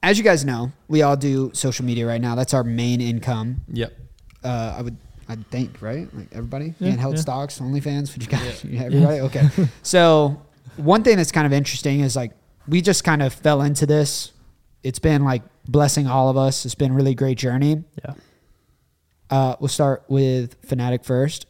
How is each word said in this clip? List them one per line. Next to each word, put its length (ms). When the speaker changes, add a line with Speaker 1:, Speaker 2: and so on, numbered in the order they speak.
Speaker 1:
as 160
you 60
guys 200
know, 280
we 140
all 140
do 380
social 300
media 220
right 140
now. 140
That's 200
our 100
main 360
income. 600
Speaker 2:
Yep. 200
Speaker 1:
Uh, 360
I 40
would, 140
I 80
think, 440
right? 320
Like, 200
everybody? 480
Speaker 3:
Yeah, 160
Speaker 1:
Handheld 180
Speaker 3:
yeah. 60
Speaker 1:
stocks, 400
OnlyFans, 500
what 120
you 60
got? 140
Speaker 2:
Yeah. 100
Speaker 1:
<laughs> 0
Yeah, 60
everybody? 320
Speaker 3:
Yeah. 60
Speaker 1:
Okay. 240
Speaker 3:
<laughs> 120
Speaker 1:
So 600
one 280
thing 120
that's 160
kind 140
of 60
interesting 480
is, 160
like, 160
we 140
just 240
kind 180
of 100
fell 300
into 240
this. 460
It's 160
been, 260
like, 180
blessing 400
all 200
of 80
us. 280
It's 100
been 160
a 40
really 200
great 240
journey. 460
Speaker 3:
Yeah. 100
Speaker 1:
Uh, 300
we'll 80
start 400
with 480
Fanatic 380
first. 460